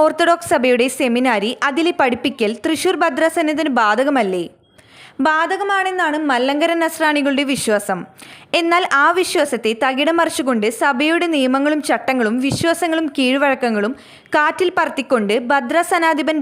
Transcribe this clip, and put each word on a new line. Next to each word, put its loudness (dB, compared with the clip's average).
ഓർത്തഡോക്സ് 2
സഭയുടെ 4
സെമിനാരി 0
അതിലെ 0
പഠിപ്പിക്കൽ 0
തൃശൂർ 0
ഭദ്രാസനത്തിന് 0
ബാധകമല്ലേ? 0
ബാധകമാണെന്നാണ് 0
മല്ലങ്കര 0
നസ്രാണികളുടെ 0
വിശ്വാസം. -2
എന്നാൽ 2
ആ 4
വിശ്വാസത്തെ 0
തകിടം 0
മറിച്ചുകൊണ്ട് 0
സഭയുടെ 2
നിയമങ്ങളും 0
ചട്ടങ്ങളും 0
വിശ്വാസങ്ങളും 0
കീഴ്വഴക്കങ്ങളും 0
കാറ്റിൽ 2
പറത്തിക്കൊണ്ട് 0
ഭദ്രാസനാധിപൻ 0